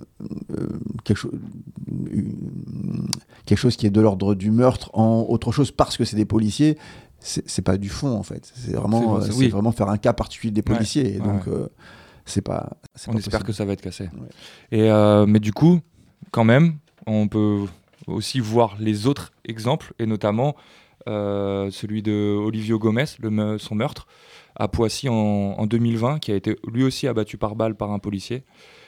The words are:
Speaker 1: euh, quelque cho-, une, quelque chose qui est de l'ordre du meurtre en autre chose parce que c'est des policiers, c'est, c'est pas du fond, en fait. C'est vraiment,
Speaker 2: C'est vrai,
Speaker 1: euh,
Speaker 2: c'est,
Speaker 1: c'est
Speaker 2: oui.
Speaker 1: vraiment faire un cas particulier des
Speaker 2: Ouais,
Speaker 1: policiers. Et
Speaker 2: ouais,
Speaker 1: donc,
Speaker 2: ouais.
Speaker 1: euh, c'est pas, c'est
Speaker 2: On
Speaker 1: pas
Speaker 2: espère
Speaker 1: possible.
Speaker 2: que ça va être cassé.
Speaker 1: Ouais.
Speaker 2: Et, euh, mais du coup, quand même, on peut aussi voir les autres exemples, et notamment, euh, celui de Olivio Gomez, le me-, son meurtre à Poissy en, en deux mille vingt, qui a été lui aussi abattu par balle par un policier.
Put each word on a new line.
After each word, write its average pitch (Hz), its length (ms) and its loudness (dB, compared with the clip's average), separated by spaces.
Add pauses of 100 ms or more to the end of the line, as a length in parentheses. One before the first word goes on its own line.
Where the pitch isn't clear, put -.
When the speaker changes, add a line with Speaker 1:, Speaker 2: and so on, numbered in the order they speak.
(500)
Speaker 1:
euh, - 180 -6 (340)
quelque 101 160 0
cho-, - 140 -8 (800)
une, - 960 -6 (360)
quelque 104 140 2
chose 123 180 2
qui 110 100 0
est 101 40 4
de 104 100 4
l'ordre 101 340 4
du 101 180 0
meurtre 123 400 4
en 113 360 4
autre 120 220 0
chose 135 220 0
parce - 240 0
que 123 80 0
c'est 104 120 -4
des 107 100 2
policiers, 113 520 2 (400)
c'est, - 300 -8
c'est - 140 -4
pas 95 160 2
du 101 100 -4
fond, 139 280 -4
en 98 60 -4
fait. - 320 -14
C'est 113 200 -8
vraiment, 110 260 2
Speaker 2:
C'est 117 60 2
vrai, 110 100 2
Speaker 1:
euh, 104 60 2
Speaker 2:
c'est, 104 100 -2
Speaker 1:
c'est 117 60 -4
Speaker 2:
oui. 131 100 6
Speaker 1:
vraiment 104 240 2
faire 101 160 0
un 104 80 0
cas 113 160 2
particulier - 400 -4
des 107 80 0
Speaker 2:
Ouais, 107 160 0
Speaker 1:
policiers. 117 400 0
Et 101 40 -6
Speaker 2:
ouais, 98 60 -2
Speaker 1:
donc, 101 200 -2
Speaker 2:
ouais. - 80 -4
Speaker 1:
euh, - 140 -4 (580)
c'est - 160 -2
pas, - 340 -6 (180)
c'est - 140 -18
Speaker 2:
On 113 60 -4
Speaker 1:
pas 110 40 0
Speaker 2:
espère 104 220 -4
Speaker 1:
possible. 92 60 -6
Speaker 2:
que 113 60 -4
ça 101 120 -4
va 98 80 -2
être 95 80 -6
cassé. 95 240 -10
Speaker 1:
Ouais. - 760 -8
Speaker 2:
Et, 110 120 6
euh, 104 360 8
mais 107 140 6
du 107 120 -2
coup, 165 280 6 (500)
quand 117 140 2
même, 151 320 6 (300)
on 107 220 2
peut 104 360 2 (420)
aussi 110 340 -4
voir 110 380 2
les 107 280 0
autres - 260 -2 (140)
exemples, 117 520 -4
et 120 60 -2
notamment, 110 500 0 (540)
euh, 101 640 -4
celui 107 320 -6
de 104 360 0
Olivio 110 400 -2
Gomez, 110 280 2 (120)
le 110 120 -4
me-, 107 260 0
son 107 180 -10
meurtre 120 320 -4 (500)
à 107 120 -2
Poissy 117 400 -2
en, 117 60 0
en 104 520 0
deux 113 120 0
mille 117 180 2
vingt, 127 220 0
qui - 120 -6
a 101 60 0
été 104 200 -2 (140)
lui 123 140 0
aussi 131 240 -2
abattu 110 300 -4
par 107 180 -4
balle 113 180 0
par 104 160 -4
un 104 80 -2
policier. 104 460 -6 (440)